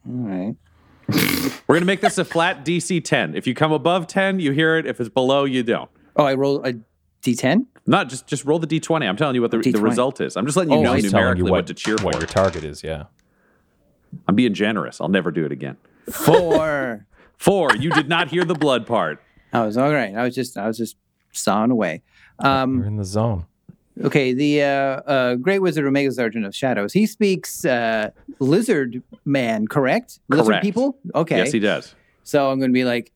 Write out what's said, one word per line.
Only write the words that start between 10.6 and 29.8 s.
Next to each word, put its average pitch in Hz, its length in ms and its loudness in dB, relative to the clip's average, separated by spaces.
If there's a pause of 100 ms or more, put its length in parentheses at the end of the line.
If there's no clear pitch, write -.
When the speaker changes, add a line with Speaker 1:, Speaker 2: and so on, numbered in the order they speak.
Speaker 2:
you - 60 6
Speaker 1:
Oh, - 40 4
Speaker 2:
know 120 100 4
Speaker 1:
I - 80 2
Speaker 3:
He's 101 100 0
telling 92 260 4
you 90 60 2
Speaker 2:
numerically - 80 -
Speaker 3:
what, 87 80 4
Speaker 2:
what 82 80 -4
to 92 60 -8
cheer 107 280 -2
Speaker 3:
what 85 140 0
Speaker 2:
for. 80 60 -4
Speaker 3:
your 80 60 -4
target 90 360 0
is, 73 200 -12
yeah. 78 200 -8 (1200)
Speaker 2:
I'm 95 80 2
being 117 180 4
generous. 98 480 -2
I'll - 60 -4
never 90 240 0
do 80 140 -2
it 69 80 -4
again. 69 240 -10 (320)
Speaker 1:
Four. 151 960 2 (160)
Speaker 2:
<laughs> - 160 -20
Four. 170 380 4
You 131 160 -2
did 143 180 0
not 170 200 0
hear 170 140 0
the 170 120 -2
blood 135 300 0
part. 85 360 -2 (320)
Speaker 1:
I 120 120 2
was 107 120 -2
all 139 140 2
right. 117 240 -2
I 117 80 -2
was 123 120 -2
just, 127 220 -6
I 101 100 -4
was 110 100 -4
just 113 180 -8 (360)
sawing 110 400 0
away. 98 320 -2 (360)
Um, 131 400 2
Speaker 3:
You're 101 80 -4
in 104 100 -4
the 104 80 -4
zone. 104 400 -2 (580)
Speaker 1:
Okay, 135 300 2
the, 147 300 2
uh, - 40 2
uh, 135 680 0
Great 180 240 0
Wizard 156 260 0
Omega 139 260 2
Sergeant 113 340 -2
of 101 100 -10
Shadows. 107 380 -2
He 214 120 4
speaks, 190 600 -2
uh, 113 460 0 (280)
Lizard 139 600 0 (240)
Man, 113 420 0
correct? 147 520 -2 (100)